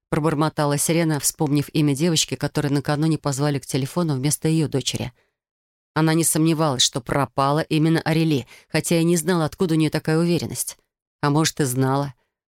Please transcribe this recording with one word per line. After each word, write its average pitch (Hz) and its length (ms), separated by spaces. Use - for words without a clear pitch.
пробормотала 151 640
Сирена, 160 440
вспомнив 147 520
имя 147 220
девочки, 160 400
которую 143 400
накануне 147 420
позвали 139 440
к - 60
телефону 147 500
вместо 139 320
её 160 180
дочери. 123 460
Она 160 200
не 165 100
сомневалась, 156 580
что - 180
пропала 139 600
именно 160 400
Арели, 160 480
хотя 160 300
и 165 60
не 175 120
знала, 165 280
откуда 165 300
у - 20
неё 156 120
такая 160 300
уверенность. 165 600
А 147 80
может, 151 300
и 151 40
знала. 131 500